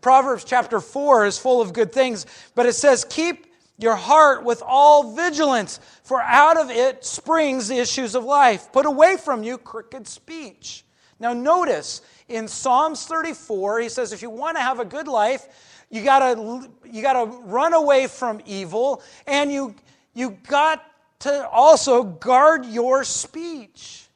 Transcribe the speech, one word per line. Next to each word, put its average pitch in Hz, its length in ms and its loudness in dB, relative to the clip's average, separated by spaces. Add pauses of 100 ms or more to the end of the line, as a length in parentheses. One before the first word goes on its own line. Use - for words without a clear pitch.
Proverbs 262 420 2
chapter 240 380 -2
four 269 440 2
is 202 140 -2
full 247 240 0
of 185 100 -6
good 226 200 -2
things, 247 340 -2 (300)
but 240 100 2
it 240 60 2
says, 269 360 2
"Keep - 380 -6 (320)
your 226 160 0
heart 285 500 4
with 233 220 -4
all 285 480 6
vigilance, 285 640 -2 (240)
for 254 180 -4
out 285 360 6
of 302 120 -2
it 254 360 -2
springs 277 640 -2
the 254 100 -4
issues 240 380 -4
of 240 80 -4
life. 262 480 2
Put 285 140 2
away 311 300 4
from 240 280 -6
you 247 120 -10
crooked 214 520 -18
speech." - 760 -18 (360)
Now 233 120 -4
notice, 254 680 -2 (260)
in 226 200 -10
Psalms 262 580 -2
thirty-four, 226 720 -6
he 233 100 -6
says, 214 240 -8
if 208 80 -14
you 233 100 -14
want 294 260 -8
to 277 60 -4
have 247 180 -4
a 240 40 -6
good 269 220 -12
life, 254 400 -2 (440)
you 226 120 -12
gotta, 254 680 0 (220)
you 220 120 -14
gotta 254 220 0
run 247 480 -4
away 285 360 2
from 220 380 -8
evil, 208 540 -6 (280)
and 285 240 -2
you, 269 240 -8 (360)
you 240 240 -8 (120)
got 311 360 0 (360)
to 277 280 -6
also 262 540 4
guard 254 640 2
your 240 380 -2
speech. - 1120 -14